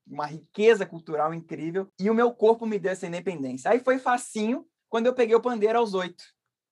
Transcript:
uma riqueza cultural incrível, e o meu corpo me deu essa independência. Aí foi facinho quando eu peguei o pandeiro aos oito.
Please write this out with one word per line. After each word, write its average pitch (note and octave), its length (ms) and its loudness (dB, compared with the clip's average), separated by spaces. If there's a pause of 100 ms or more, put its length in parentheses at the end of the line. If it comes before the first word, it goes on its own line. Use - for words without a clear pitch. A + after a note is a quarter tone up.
uma D3 200 -8
riqueza F#3 600 2
cultural D#3+ 480 -4
incrível, E3 540 -8 (100)
e F#3+ 120 0
o A3+ 40 2
meu A#3+ 180 4
corpo A3+ 340 2
me G#3+ 120 -4
deu F#3 140 -2
essa F#3+ 140 -10
independência. E3+ 640 -6
Aí B3 100 4
foi C4 180 2
facinho B3 680 -2 (240)
quando A3+ 180 0
eu B3+ 80 0
peguei A#3 200 2
o A3+ 60 8
pandeiro A3+ 380 0
aos G#3+ 160 0
oito. F3+ 280 -6 (500)